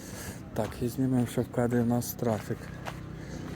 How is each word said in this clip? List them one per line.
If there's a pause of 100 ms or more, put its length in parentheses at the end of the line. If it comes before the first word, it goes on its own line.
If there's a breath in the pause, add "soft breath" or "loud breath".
(540 loud breath)
Так, (140)
і
знімемо
ще
в
кадрі
у
нас
трафік. (960 loud breath)